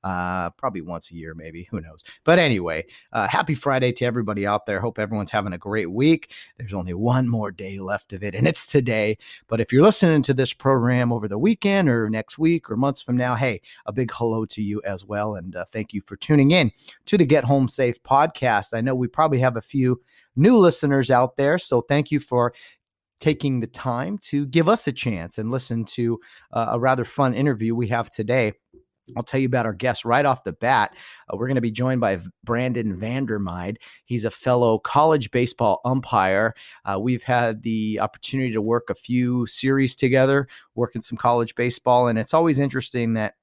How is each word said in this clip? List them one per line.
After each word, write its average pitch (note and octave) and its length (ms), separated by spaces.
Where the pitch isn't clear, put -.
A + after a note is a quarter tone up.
Uh, F2+ 460
probably G2 300
once E2 300
a E2+ 60
year, D#2+ 180
maybe. E2 380
Who G2+ 80
knows? D#2 240
But E3+ 160
anyway, F2+ 480
uh, G#2+ 140
happy E3 300
Friday C3 380
to B2 100
everybody G#2+ 420
out G#2 180
there. G2+ 140
Hope A2 220
everyone's G#2 300
having G2+ 240
a E2+ 40
great G2+ 320
week. D3 420
There's G2+ 160
only F2+ 220
one A#2+ 340
more G#2+ 220
day G2 300
left G2 320
of F#2 100
it, G2 140
and A#2+ 100
it's D#3 180
today. A2 540
But A2+ 120
if - 120
you're C3 100
listening E3+ 400
to C3+ 120
this C3 180
program B2 600
over G#2+ 140
the G2+ 100
weekend G3 520
or A#2 200
next A2 300
week D#3+ 320
or G#2+ 60
months C3+ 260
from B2 140
now, B2 180
hey, A#2+ 260
a - 60
big A#2+ 200
hello A2+ 320
to G#2+ 180
you G#2 220
as G2 200
well, G#2 300
and, F2+ 220
uh, F2 80
thank - 280
you G#2 80
for - 160
tuning C#3+ 220
in D#3+ 200
to G#3 100
the F3+ 80
Get C#3 180
Home C3 260
Safe B2 340
podcast. C3 720
I A2+ 80
know C3 120
we B2 140
probably D3 300
have B2+ 180
a A2 60
few B2+ 360
new G#3+ 220
listeners C#3 520
out B2+ 280
there, C#3+ 180
so D#3+ 240
thank C#3+ 300
you D3 100
for A#2+ 320
taking D3 420
the A2+ 60
time C3 520
to C#3+ 260
give D#3+ 240
us A3 180
a C3 60
chance F#2 460
and A2 120
listen A#2+ 360
to, A#2 340
uh, A#2 200
a A#2+ 60
rather B2+ 280
fun C3 260
interview A#2 420
we A#2 140
have A#2 220
today. A2+ 420
I'll A#2 60
tell C3+ 180
you C3+ 60
about B2 180
our A2 80
guest A2+ 320
right C#3+ 220
off C3 180
the F#2 80
bat. A2+ 420
Uh, G2+ 60
we're B2 100
gonna C3 140
be A#2 80
joined B2 320
by G2 140
V-, F2+ 120
Brandon A#2 500
Vandermeide. G#2 840
He's A#2 220
a G#2+ 40
fellow A#2+ 500
college D3+ 500
baseball A#2 560
umpire. G#2+ 680
Uh, G2 160
we've B2 220
had A#2+ 400
the G#2+ 380
opportunity B2+ 520
to A2 80
work A#2 300
a G2 40
few B2 520
series C3+ 500
together, C3+ 500
working A#2 260
some - 160
college A#2+ 380
baseball, B2 540
and A2+ 100
it's G#2+ 160
always D#3+ 240
interesting B2+ 560
that G#2+ 280